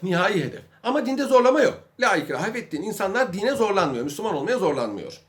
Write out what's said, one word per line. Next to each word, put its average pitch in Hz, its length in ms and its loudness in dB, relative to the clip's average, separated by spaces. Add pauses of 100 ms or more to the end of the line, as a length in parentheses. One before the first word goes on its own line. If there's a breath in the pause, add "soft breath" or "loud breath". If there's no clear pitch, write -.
nihai 180 400 2
hedef. - 180 -8 (220 soft breath)
Ama 254 220 0
dinde 269 180 -2
zorlama 254 380 6
yok. - 220 0 (160)
La 214 180 2
ikrahe 151 360 -4
fid 220 180 -10
din. 151 100 -6
İnsanlar 208 520 -2
dine 220 220 0
zorlanmıyor, 180 480 0
Müslüman 175 320 -4
olmaya 180 220 -2
zorlanmıyor. 117 720 -4